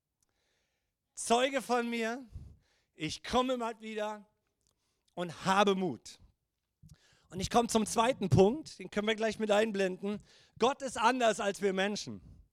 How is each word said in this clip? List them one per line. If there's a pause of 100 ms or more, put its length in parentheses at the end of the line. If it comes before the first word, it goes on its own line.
(1160)
Zeuge
von
mir, (680)
ich
komme
bald
wieder (880)
und
habe
Mut. (1080)
Und
ich
komme
zum
zweiten
Punkt,
den
können
wir
gleich
mit
einblenden. (360)
Gott
ist
anders
als
wir
Menschen, (320)